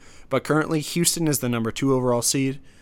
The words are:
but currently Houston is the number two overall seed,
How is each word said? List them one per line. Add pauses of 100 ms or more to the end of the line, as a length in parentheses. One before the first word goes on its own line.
(280)
but
currently
Houston
is
the
number
two
overall
seed, (220)